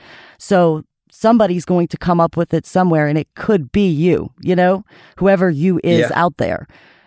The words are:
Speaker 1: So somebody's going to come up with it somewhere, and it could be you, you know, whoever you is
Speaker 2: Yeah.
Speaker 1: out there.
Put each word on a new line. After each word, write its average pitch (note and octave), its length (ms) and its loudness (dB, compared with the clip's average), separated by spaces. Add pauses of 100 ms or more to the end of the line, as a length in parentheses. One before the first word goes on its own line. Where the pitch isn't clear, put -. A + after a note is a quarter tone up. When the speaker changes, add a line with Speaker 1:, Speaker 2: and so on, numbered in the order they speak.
(380)
Speaker 1:
So E3+ 440 0 (340)
somebody's G#3+ 480 2
going F3 220 0
to - 100 -10
come F3+ 240 -2
up E3 160 0
with E3+ 160 -4
it E3 140 -2
somewhere, E3+ 400 0
and D3 100 -2
it D3+ 200 -4
could F3 340 -2
be G3+ 180 0
you, D#3+ 520 0
you F3+ 160 -2
know, F#3 280 0 (340)
whoever F#3+ 300 2
you E3+ 360 0
is E3+ 160 2
Speaker 2:
Yeah. - 120 0
Speaker 1:
out E3+ 260 -2
there. F2 280 -6 (400)